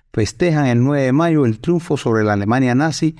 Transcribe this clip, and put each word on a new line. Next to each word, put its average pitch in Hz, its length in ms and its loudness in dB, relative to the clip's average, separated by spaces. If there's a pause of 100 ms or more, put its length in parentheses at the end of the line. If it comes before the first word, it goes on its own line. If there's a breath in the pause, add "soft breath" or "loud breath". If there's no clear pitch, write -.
(120)
festejan 151 540 0
el 120 160 2
nueve 139 220 0
de 127 80 0
mayo 156 340 2
el 110 140 -2
triunfo 165 360 -2
sobre 113 280 0
la 107 80 2
Alemania 120 420 0
nazi 156 460 -2